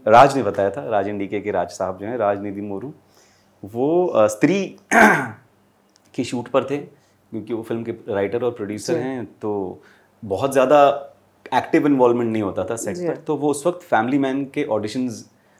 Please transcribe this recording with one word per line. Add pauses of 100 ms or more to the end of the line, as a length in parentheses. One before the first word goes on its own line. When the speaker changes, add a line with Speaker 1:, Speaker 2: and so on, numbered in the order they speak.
Speaker 1:
राज
ने
बताया
था,
राज
एन
डी
के
के
राज
साहब
जो
हैं,
राजनिधि
मोरू, (720)
वो,
अ,
स्त्री
<clears throat> (1200)
की
शूट
पर
थे,
क्योंकि
वो
फिल्म
के
राइटर
और
प्रोड्यूसर
Speaker 2:
जी।
Speaker 1:
हैं,
तो (420)
बहुत
ज़्यादा (440)
एक्टिव
इन्वॉल्वमेंट
नहीं
होता
था
सेट
Speaker 2:
जी।
Speaker 1:
पर।
तो
वो
उस
वक्त
फैमिली
मैन
के
ऑडिशंस (300)